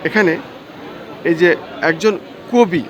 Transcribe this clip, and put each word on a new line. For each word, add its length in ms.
এখানে 300
এই 120
যে 140
একজন 320
কবি 400